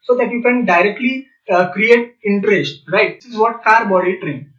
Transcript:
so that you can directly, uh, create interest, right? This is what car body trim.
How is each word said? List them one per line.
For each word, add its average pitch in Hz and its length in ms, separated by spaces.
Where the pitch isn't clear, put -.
so 247 140
that 240 160
you 240 100
can 247 240
directly, 208 600
uh, 180 220
create 233 440
interest, 202 640
right? - 300
This - 100
is 214 60
what - 260
car 220 220
body 185 340
trim. 135 400